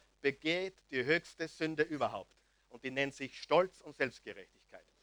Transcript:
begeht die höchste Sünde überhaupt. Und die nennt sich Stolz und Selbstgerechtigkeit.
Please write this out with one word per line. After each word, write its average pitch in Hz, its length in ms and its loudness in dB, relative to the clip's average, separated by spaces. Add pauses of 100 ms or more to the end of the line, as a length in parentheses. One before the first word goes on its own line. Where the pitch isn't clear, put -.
(220)
begeht 165 540 0 (160)
die 131 120 0
höchste 160 460 0
Sünde 156 340 0
überhaupt. 120 480 -4 (380)
Und 123 160 -20
die 131 60 -6
nennt 139 240 0
sich - 260 -10
Stolz 180 400 4
und 147 160 -18
Selbstgerechtigkeit. 98 880 -8 (180)